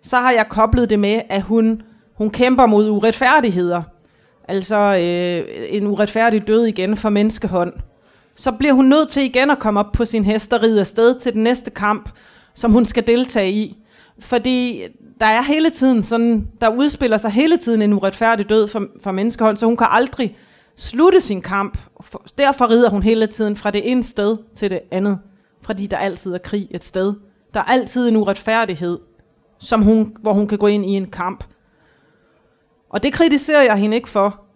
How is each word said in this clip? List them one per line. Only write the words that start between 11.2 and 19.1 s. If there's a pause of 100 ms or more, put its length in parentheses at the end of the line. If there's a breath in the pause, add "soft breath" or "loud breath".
til
den
næste
kamp, (440 soft breath)
som
hun
skal
deltage
i. (420 soft breath)
Fordi (380)
der
er
hele
tiden
sådan, (120)
der
udspiller
sig
hele
tiden
en
uretfærdig
død
for, (160)
for